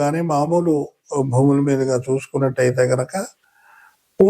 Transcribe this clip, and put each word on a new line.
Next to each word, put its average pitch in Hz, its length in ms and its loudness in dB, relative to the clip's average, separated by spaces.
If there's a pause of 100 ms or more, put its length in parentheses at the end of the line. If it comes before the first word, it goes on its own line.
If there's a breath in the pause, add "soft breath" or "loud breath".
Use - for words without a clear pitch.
కానీ 147 200 -2 (140)
మామూలు 165 380 0 (600)
భూముల 139 340 2
మీదుగా 135 300 0 (100)
చూసుకున్నట్టయితే 131 880 -2
కనుక 127 220 -4 (1040 soft breath)
ఓ 196 100 6